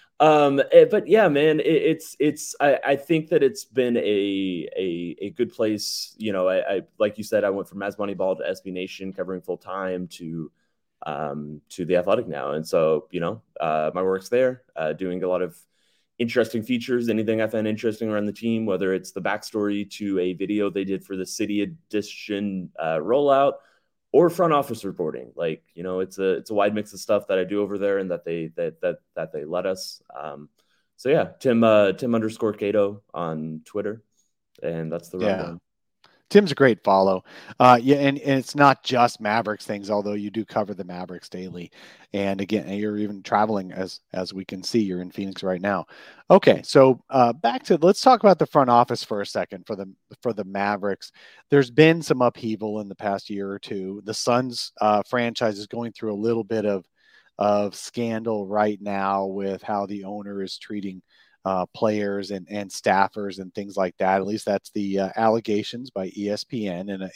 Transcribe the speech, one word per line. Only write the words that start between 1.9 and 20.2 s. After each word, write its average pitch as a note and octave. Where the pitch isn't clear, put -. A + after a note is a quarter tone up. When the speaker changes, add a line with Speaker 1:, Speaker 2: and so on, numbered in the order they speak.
Speaker 1:
it's, D3
I, C#3
I C#3
think D#3+
that D#3
it's C3
been B2
a, G2
a, F2
a G2
good A#2
place. -
You G#2+
know, F#2
I, F#2+
I, F2+
like G#2+
you G#2+
said, G#2
I G2+
went F#2+
from F#2+
Mavs G2+
Moneyball F#2+
to -
S F#2
B G2
Nation, F#2
covering F#2
full F2
time, F#2
to, E2
um, D2+
to F2
The F2
Athletic G2
now. C#2+
And D#2
so, D#2+
you F2
know, G2
uh, D#2
my F2+
work's F#2+
there, B2+
uh, D#2
doing F2+
a F#2
lot F2+
of F2
interesting A#2
features, A#2+
anything A2
I A2
find G#2+
interesting A2
around G#2
the G#2
team, A2+
whether F#2+
it's F#2+
the F#2+
backstory G2+
to G2
a F2+